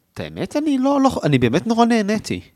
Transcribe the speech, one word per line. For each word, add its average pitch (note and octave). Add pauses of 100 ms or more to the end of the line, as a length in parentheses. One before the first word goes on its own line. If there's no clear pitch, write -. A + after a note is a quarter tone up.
(140)
את -
האמת, D#3
אני D4
לא, C#4
לא, C4+ (120)
אני D3
באמת B2
נורא A3+
נהניתי. G#3+ (160)